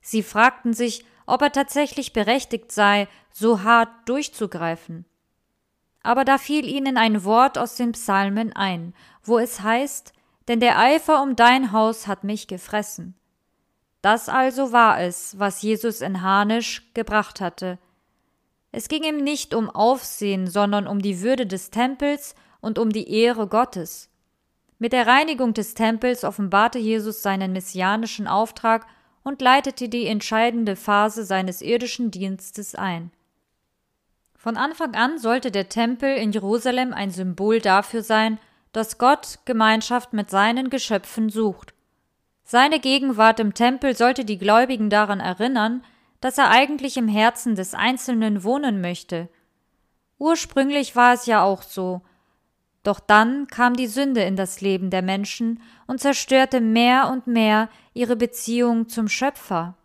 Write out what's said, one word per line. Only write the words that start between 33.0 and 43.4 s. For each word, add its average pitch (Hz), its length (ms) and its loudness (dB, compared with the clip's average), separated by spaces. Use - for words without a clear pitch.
Von 226 200 -6
Anfang 285 380 -4
an 262 240 0
sollte 247 320 -2
der 190 180 -4
Tempel 240 480 -2
in 214 140 -2
Jerusalem 233 640 -2
ein 196 160 -6
Symbol 190 500 -2
dafür 202 440 0
sein, 220 340 0
dass 220 280 -6
Gott - 460 2
Gemeinschaft 220 680 0
mit 208 180 -4
seinen 233 400 0
Geschöpfen 220 580 -4
sucht. 214 460 -4
Seine 285 340 4
Gegenwart 247 600 2